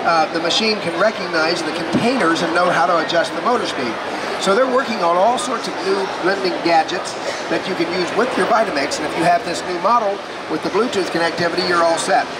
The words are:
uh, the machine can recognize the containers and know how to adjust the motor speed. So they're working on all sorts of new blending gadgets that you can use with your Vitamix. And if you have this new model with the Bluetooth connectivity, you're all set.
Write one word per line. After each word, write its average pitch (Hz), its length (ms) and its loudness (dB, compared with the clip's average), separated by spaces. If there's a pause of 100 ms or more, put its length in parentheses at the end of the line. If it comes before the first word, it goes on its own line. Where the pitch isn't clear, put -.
uh, 165 300 4
the 165 60 -2
machine 208 400 0
can 170 200 -4
recognize 175 640 0
the 156 100 -4
containers 165 680 0
and 160 120 -2
know 180 140 4
how 165 160 2
to 175 140 2
adjust 160 360 0
the - 80 -4
motor 226 220 2
speed. 123 300 -4 (480)
So 190 120 2
they're 262 140 4
working 247 320 0
on 170 160 2
all 226 220 4
sorts 233 300 -4
of 156 60 -6 (120)
new 190 100 2 (240)
blending 190 320 0 (140)
gadgets 170 480 2 (340)
that 165 160 -2
you 185 160 -4
can 165 160 0
use 175 220 -2
with 202 180 2
your 190 160 2
Vitamix. 180 480 0
And 151 80 -4
if - 80 -4
you 165 80 0
have 170 220 4
this 175 180 -4
new 180 160 -4
model 202 320 2 (380)
with 156 120 -4
the 170 60 -4
Bluetooth 196 400 0
connectivity, 170 580 0
you're 175 160 4
all 165 140 4
set. 175 300 2 (140)